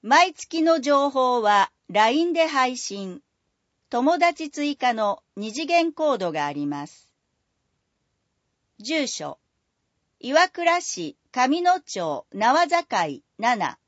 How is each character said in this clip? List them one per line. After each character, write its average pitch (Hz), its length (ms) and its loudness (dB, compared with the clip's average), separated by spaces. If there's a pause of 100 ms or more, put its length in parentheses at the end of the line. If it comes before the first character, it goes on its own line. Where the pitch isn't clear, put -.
毎 311 320 4
月 - 280 -6
の 330 180 4
情 277 300 2
報 254 320 2
は 208 300 2 (180)
ラ 208 220 4
イ 302 120 2
ン 349 80 0
で 330 140 2
配 262 320 -2
信。 196 440 -10 (680)
友 277 280 2
達 320 320 0
追 294 280 -6
加 247 160 0
の 214 300 -2 (120)
二 214 160 -8
次 277 140 -6
元 339 260 0
コ 302 220 0
ー 233 40 0
ド 185 140 -2
が 147 140 -2
あ 143 80 -4
り 143 140 -4
ま 143 200 -8
す。 - 200 -20 (1700)
住 269 280 -2
所。 - 320 -10 (800)
岩 311 300 2
倉 339 320 0
市 - 360 -10 (140)
上 262 320 0
野 359 180 2
町 160 500 -6
縄 262 360 2
坂 285 400 -2 (320)
七。 208 480 -2